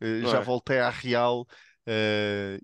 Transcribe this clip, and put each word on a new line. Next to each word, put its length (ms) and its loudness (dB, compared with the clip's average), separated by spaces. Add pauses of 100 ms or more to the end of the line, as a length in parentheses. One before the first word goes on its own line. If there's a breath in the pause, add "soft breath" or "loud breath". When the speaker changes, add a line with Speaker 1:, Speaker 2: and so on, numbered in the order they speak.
Speaker 1:
Eh, 220 -2
Speaker 2:
Não 80 0
Speaker 1:
já 80 4
Speaker 2:
é? 40 0
Speaker 1:
voltei 380 0
à 100 2
Real, 560 0 (400 loud breath)
eh, 760 0